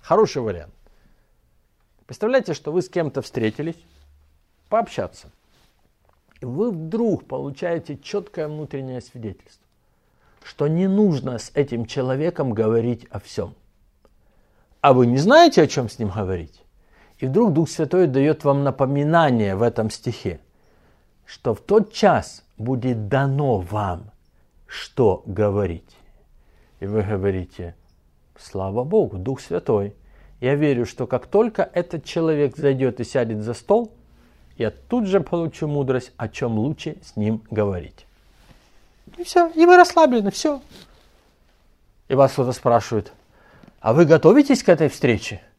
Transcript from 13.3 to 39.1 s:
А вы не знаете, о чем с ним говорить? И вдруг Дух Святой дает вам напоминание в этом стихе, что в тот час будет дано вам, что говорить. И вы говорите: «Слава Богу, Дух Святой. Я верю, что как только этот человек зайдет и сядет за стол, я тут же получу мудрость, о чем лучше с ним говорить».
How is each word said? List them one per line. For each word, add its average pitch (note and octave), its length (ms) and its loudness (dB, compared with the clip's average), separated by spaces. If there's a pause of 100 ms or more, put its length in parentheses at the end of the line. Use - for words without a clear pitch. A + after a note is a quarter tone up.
А C#3 140 6
вы B2 140 6
не B2 100 2
знаете, B3+ 460 6
о C3+ 40 4
чем A#2+ 220 -4
с - 100 -18
ним G#2+ 100 -4
говорить? F#2 540 -8 (540)
И - 80 -6
вдруг F#3 260 2
Дух D3+ 160 2
Святой F3 400 0
дает C#3+ 380 2
вам C#3 180 2
напоминание C#3 920 2
в G#2 80 0
этом A2+ 260 0
стихе, - 500 -8 (840)
что - 300 -6
в - 40 -18
тот G#3 320 0
час - 520 0 (140)
будет A2+ 520 -4
дано C3+ 500 0
вам, F#2+ 520 -6 (560)
что - 580 -2
говорить. G2 720 -4 (840)
И F#2+ 60 -10
вы G#2 160 -2
говорите: F#2+ 720 -4 (640)
«Слава G2 440 -6
Богу, A2 340 -2
Дух B2 240 -6
Святой. G#2 540 -2 (440)
Я B2+ 140 0
верю, C#3+ 320 0
что - 220 -8
как - 180 -4
только G#3+ 480 0
этот E3+ 320 -6
человек D#3 500 -2
зайдет C3+ 440 0
и A#2 40 -4
сядет A2+ 380 -2
за A2+ 140 -6
стол, A3 360 -2 (640)
я A2 160 -2
тут A#3 360 -4
же F#3+ 120 2
получу E3 480 -4
мудрость, C3+ 500 -2
о A2+ 120 -8
чем A#2 300 -4
лучше D3+ 440 -6
с - 120 -20
ним G#2+ 340 -2
говорить». G2+ 560 -4 (1120)